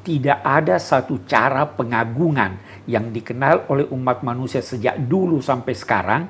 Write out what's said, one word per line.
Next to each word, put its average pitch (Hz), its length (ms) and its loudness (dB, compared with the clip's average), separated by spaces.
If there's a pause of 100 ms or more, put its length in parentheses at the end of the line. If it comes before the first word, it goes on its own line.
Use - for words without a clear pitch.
tidak 139 380 0
ada 156 400 2
satu 127 480 0
cara 135 400 4
pengagungan 117 880 0 (320)
yang 117 240 -2
dikenal 123 560 0
oleh 139 240 0
umat 127 320 -2
manusia 127 400 -4
sejak 123 400 -2
dulu 165 400 2
sampai 127 320 -2
sekarang 107 560 0